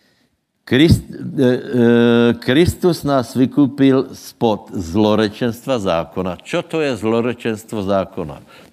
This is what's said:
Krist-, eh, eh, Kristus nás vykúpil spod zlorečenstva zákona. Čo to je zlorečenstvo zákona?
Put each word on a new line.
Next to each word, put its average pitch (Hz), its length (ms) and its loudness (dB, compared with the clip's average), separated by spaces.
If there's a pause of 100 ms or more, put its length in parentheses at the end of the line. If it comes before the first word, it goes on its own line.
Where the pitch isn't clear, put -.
(640)
Krist-, 139 440 4
eh, 127 360 -4
eh, 120 840 4 (120)
Kristus 160 640 0
nás 139 320 -2
vykúpil 135 800 0
spod - 560 -4
zlorečenstva 107 1040 -2
zákona. 90 640 -4
Čo 165 240 -6
to 160 160 -6
je 135 160 -4
zlorečenstvo 113 880 -4
zákona? 95 560 -4 (320)